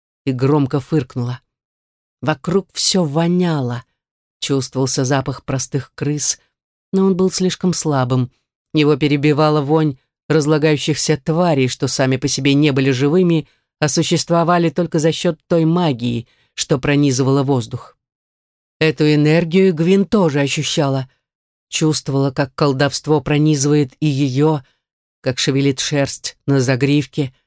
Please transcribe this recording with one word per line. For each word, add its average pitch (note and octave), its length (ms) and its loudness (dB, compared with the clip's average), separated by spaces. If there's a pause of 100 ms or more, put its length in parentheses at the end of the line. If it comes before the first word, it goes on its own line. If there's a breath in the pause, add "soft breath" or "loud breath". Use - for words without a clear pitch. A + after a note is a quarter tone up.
(260)
и C#3 60 -4
громко C3+ 480 0
фыркнула. B2+ 640 -6 (800)
Вокруг E3 520 -4
все - 300 0
воняло. D#3 800 0 (560)
Чувствовался C3 640 -2
запах C3 380 -4
простых C3 520 -6
крыс, D3 440 -4 (540)
но F#3+ 120 2
он F#3+ 100 2
был F#3 160 0
слишком F#3 420 -2
слабым. B2+ 580 -2 (420)
Его D3+ 220 2
перебивала D3+ 640 2
вонь D3+ 360 0 (300)
разлагающихся D3+ 920 0
тварей, D#3 500 0
что C3 200 -4
сами C3 300 0
по C#3 100 -4
себе C#3 280 0
не D3 160 2
были C3+ 200 0
живыми, D#3 560 2 (320 soft breath)
а D3+ 80 0
существовали E3+ 840 0
только E3 300 -2
за D#3+ 120 2
счет E3+ 360 -4
той E3 180 2
магии, B2 640 -2 (280)
что - 240 -2
пронизывала C#3 640 2
воздух. B2+ 520 -4 (840)
Эту D#3 340 0
энергию E3 600 2
Гвин F#3 320 2
тоже D#3+ 360 2
ощущала. C#3 680 -2 (600)
Чувствовала, C#3 640 0
как C#3 240 -4
колдовство C#3+ 640 0
пронизывает D3 800 0
и D#3 60 -2
ее, C#3+ 560 0 (600)
как C3 180 -4
шевелит C#3 400 0
шерсть - 680 -4
на C#3 140 2
загривке, C3+ 760 -2 (140)